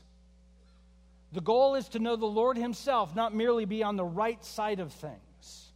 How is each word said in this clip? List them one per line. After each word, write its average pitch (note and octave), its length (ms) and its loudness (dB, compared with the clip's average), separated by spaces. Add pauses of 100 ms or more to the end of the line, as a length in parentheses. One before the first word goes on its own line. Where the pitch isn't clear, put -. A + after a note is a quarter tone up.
(1300)
The F3+ 80 -6
goal B3+ 360 4
is B3+ 140 -4
to A3+ 100 -4
know A#3 160 0
the A3 100 -2
Lord A#3 300 2
himself, A#3 580 0
not A3+ 180 0
merely A3+ 320 2
be G#3+ 200 -2
on G#3 100 0
the F#3+ 100 -2
right G#3+ 400 -2
side G#3+ 360 -4
of D#3 120 -8
things. - 840 -18